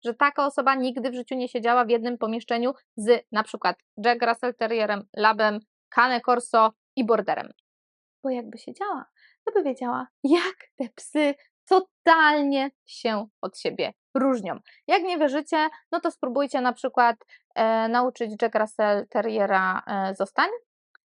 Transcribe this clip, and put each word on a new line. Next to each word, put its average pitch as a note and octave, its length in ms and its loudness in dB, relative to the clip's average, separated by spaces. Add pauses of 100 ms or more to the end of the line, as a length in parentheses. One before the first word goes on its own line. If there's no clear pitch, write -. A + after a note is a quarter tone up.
że A#3 80 -4
taka C#4+ 320 2
osoba C#4 300 2
nigdy B3+ 360 -4
w B3 40 -10
życiu B3 200 -8
nie B3 140 -4
siedziała A#3+ 360 0
w G#3+ 40 -10
jednym A#3 280 0
pomieszczeniu A#3 560 -4 (220)
z A3+ 360 0
na G#3+ 120 -2
przykład - 340 -4 (280)
Jack A#3+ 180 2
Russell A#3 320 -2
Terrierem, G#3+ 480 -2 (100)
Labem, G#3+ 460 2 (300)
Cane A#3+ 320 2
Corso A#3+ 520 2 (220)
i B3+ 100 0
Borderem. G#3 460 -2 (720)
Bo C#4 60 -4
jakby A#3 280 -8
siedziała, F4+ 480 -10 (400)
to A4+ 60 -4
by G4 120 0
wiedziała, B3+ 440 -6 (160)
jak F4 320 2 (220)
te A#3+ 180 -6
psy C#4+ 400 -2 (320)
totalnie D4+ 1040 2 (140)
się A3 420 -6 (140)
od - 180 -10
siebie - 340 -4 (220)
różnią. A#3+ 440 -2 (280)
Jak E4+ 160 2
nie F4 140 -4
wierzycie, D4+ 520 0 (220)
no E4 80 -4
to E4 120 -4
spróbujcie C4 500 -4
na B3 120 0
przykład, A#3+ 420 2 (400)
e, A3+ 320 2
nauczyć A#3+ 440 0 (100)
Jack A3+ 140 0
Russell G#3+ 520 0
Terriera, G3+ 800 0
e, G3 280 -2
zostań, C4 340 0 (680)